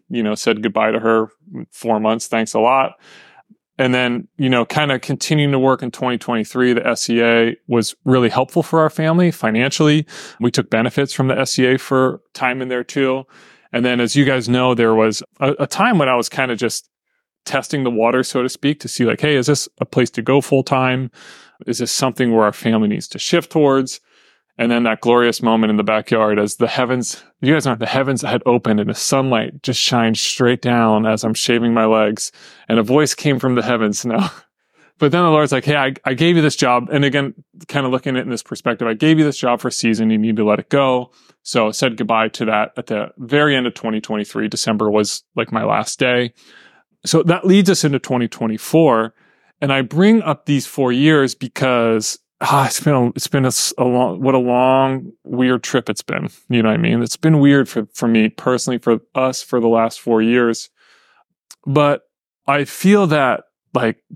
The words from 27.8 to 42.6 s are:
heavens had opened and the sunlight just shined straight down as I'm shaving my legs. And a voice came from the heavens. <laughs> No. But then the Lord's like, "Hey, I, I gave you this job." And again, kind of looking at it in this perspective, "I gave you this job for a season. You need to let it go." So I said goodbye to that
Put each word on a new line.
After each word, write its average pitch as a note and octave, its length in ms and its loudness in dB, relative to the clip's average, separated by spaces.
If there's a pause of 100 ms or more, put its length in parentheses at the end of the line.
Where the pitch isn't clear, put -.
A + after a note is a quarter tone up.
heavens C3+ 380 -2
had B2 220 -4
opened A#2 360 2
and G2 80 -2
the A2 40 -2
sunlight C3+ 720 -2
just B2+ 160 -4
shined A2+ 380 0
straight B2 440 0
down A2+ 440 2
as A2 180 -2
I'm A2 100 -2
shaving A#2 400 0
my A2+ 120 2
legs. A2 480 0 (340)
And A2+ 100 2
a A2+ 60 2
voice C#3 300 2
came C#3 260 -2
from B2+ 160 0
the A#2 80 0
heavens. A2 420 -2
<laughs> B2 40 -4
No. F3 180 -2 (720)
But C#3+ 160 2
then F3 100 2
the E3+ 60 4
Lord's D3+ 240 2
like, C3 100 0
"Hey, D3 140 0
I, C3+ 160 -2 (100)
I C3 100 -2
gave E3 220 2
you E3 60 2
this D3+ 160 0
job." B2 340 2
And C#3+ 140 2
again, C#3 280 -2 (360)
kind C#3 160 -2
of B2+ 80 -2
looking B2+ 240 -2
at - 20 -4
it - 40 -4
in A#2+ 80 -8
this A#2 120 -6
perspective, A#2 440 -6
"I A2 80 -2
gave D#3 220 2
you D#3 60 4
this D3 140 -2
job A#2+ 240 -2
for B2 80 -4
a - 20 -8
season. A2+ 380 0
You A2 80 2
need A2 200 0
to G#2+ 80 0
let G#2+ 140 2
it - 100 -10
go." B2+ 420 0 (300)
So A2 280 0
I - 20 -6
said A#2+ 240 -2
goodbye A2+ 320 0
to A2+ 180 -6
that G#2+ 300 0